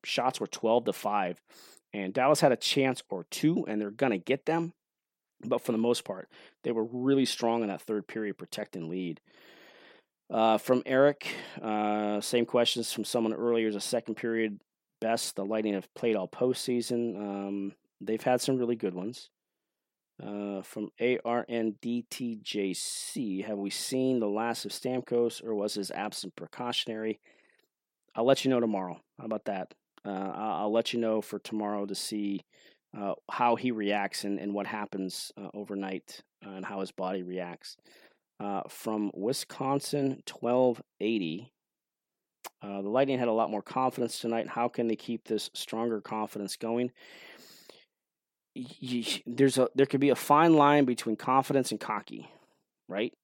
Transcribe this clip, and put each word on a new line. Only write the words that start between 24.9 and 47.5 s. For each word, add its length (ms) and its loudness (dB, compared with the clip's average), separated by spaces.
or 120 -4
was 200 -2
his 160 -4
absence 460 -8
precautionary?" 840 -4
I'll 120 2
let 180 6
you 60 4
know 100 4
tomorrow. 400 -2
How 60 -14
about 220 -6
that? 260 -6
Uh, 60 -6
I'll, 420 -4
I'll 200 0
let 200 2
you 80 0
know 220 2
for 160 -8
tomorrow 480 -4
to 80 -6
see, 480 -4
uh, 200 -4
how 260 4
he 140 0
reacts 540 -2
and, 140 -2
and 140 -6
what 140 -4
happens, 720 -6
uh, 160 -12
overnight, 680 -8
uh, 60 -14
and 160 -10
how 140 -6
his 120 -6
body 300 -4
reacts. 560 -10
Uh, 300 -4
from 460 -4
Wisconsin 1120 -2
twelve 560 2
eighty, 500 -2
uh, 220 -6
"The 80 -2
Lightning 280 4
had 100 2
a 40 2
lot 180 2
more 120 -2
confidence 560 -2
tonight. 300 -2
How 200 0
can 180 0
they 100 2
keep 280 -8
this 300 -4
stronger 480 -4
confidence 560 -6
going?" 340 -2